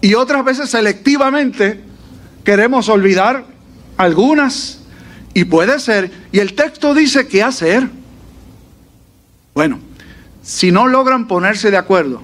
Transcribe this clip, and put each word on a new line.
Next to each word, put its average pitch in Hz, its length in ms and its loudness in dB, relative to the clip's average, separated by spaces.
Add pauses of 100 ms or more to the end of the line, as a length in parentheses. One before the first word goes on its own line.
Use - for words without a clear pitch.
Y 202 140 2
otras 254 300 0
veces 262 260 -4
selectivamente 247 1120 0 (600)
queremos 208 440 2
olvidar 202 580 0 (500)
algunas. 247 840 0 (560)
Y 175 100 2
puede 180 340 2
ser. 202 320 -2 (220)
Y 196 80 2
el 196 140 -4
texto 294 400 -2
dice 277 320 2
qué 196 160 0
hacer. 233 460 0 (1700)
Bueno, 143 240 -2 (640)
si - 300 -2
no 214 140 2
logran 254 400 0
ponerse 196 440 -2
de 196 80 2
acuerdo 170 440 -2